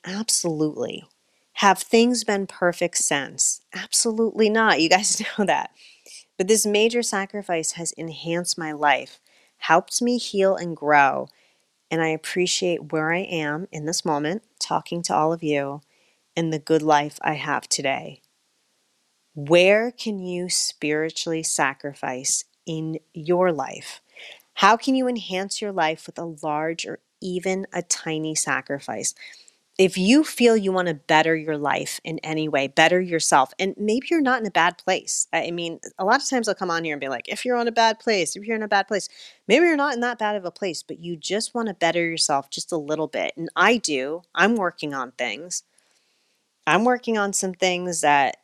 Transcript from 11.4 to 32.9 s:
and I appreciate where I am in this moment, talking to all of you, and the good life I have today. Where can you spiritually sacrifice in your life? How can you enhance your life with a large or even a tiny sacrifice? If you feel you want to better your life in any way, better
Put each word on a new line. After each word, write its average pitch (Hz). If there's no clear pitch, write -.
and 165
I 160
appreciate 170
where 156
I 175
am 160
in 151
this 165
moment, 156
talking 170
to 175
all 156
of 165
you, 143
and 165
the 151
good 156
life 147
I 156
have 143
today. 139
Where 185
can 214
you 180
spiritually 160
sacrifice 139
in 160
your 175
life? -
How 214
can 262
you 262
enhance 196
your 208
life 160
with 165
a 165
large 156
or -
even 190
a 175
tiny 156
sacrifice? 131
If 190
you 226
feel 233
you 196
want 185
to 160
better 160
your 156
life 143
in 160
any 156
way, 139
better 165